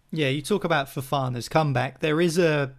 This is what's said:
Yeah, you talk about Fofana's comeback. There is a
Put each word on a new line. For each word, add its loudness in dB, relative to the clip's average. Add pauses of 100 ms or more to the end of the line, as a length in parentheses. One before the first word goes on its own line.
(120)
Yeah, -2
you -2
talk -2
about 0
Fofana's -4
comeback. 0
There 2
is 2
a 2